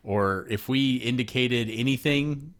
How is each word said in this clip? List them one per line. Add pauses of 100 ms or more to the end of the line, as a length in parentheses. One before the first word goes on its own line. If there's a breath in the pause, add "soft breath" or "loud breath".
or
if
we
indicated
anything